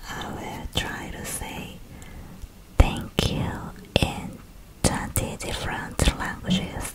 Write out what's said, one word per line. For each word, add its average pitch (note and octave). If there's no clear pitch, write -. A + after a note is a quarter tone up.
I -
will -
try -
to -
say -
thank -
you -
in -
twenty -
different -
languages. -